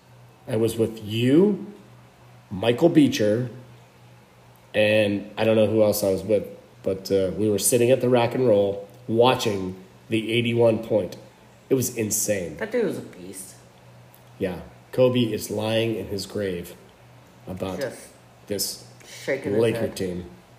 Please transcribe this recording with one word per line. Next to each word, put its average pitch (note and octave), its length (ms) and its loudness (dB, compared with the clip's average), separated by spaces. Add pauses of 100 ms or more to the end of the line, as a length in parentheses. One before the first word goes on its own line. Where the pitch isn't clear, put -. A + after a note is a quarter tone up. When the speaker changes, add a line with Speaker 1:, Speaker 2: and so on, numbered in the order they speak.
(460)
Speaker 1:
I A#2+ 100 -2
was A2+ 200 2
with A2+ 260 -2
you, C3 720 2 (800)
Michael A2+ 400 2
Beecher, B2 580 2 (1300)
and G#2 640 2
I A2 60 0
don't A2 120 4
know A2 100 6
who G#2+ 160 4
else G#2 220 2
I G2 60 4
was F#2 120 0
with, G2+ 220 0 (380)
but, - 280 -4
uh, F#2+ 260 2
we G#2+ 120 0
were G2+ 100 2
sitting A#2+ 320 2
at C3 120 2
the B2 80 2
Rack A#2 240 2
and B2+ 120 0
Roll G2+ 400 2 (220)
watching A2 680 2 (360)
the A2 220 -2
eighty-one A#2 460 2
point. G#2 380 -2 (540)
It C#3 40 2
was A#2+ 220 0
insane. G2 600 -4
Speaker 2:
That G#3+ 120 -8
dude A#3+ 140 -2
was D3+ 140 -4
a - 20 -12
beast. - 540 -16 (840)
Speaker 1:
Yeah. F#2 180 -4 (360)
Kobe B2 300 4
is G#2+ 280 -4
lying A2 460 -2
in F#2 120 -8
his G2 180 -8
grave F#2 480 -6 (760)
about F#2 320 -8
Speaker 2:
Just B2+ 180 -8 (480)
Speaker 1:
this - 380 -6 (400)
Speaker 2:
shaking C3 280 -4
his A2 100 2
Speaker 1:
Laker A#2 180 0
Speaker 2:
head. - 160 -6
Speaker 1:
team. F2+ 300 -6 (320)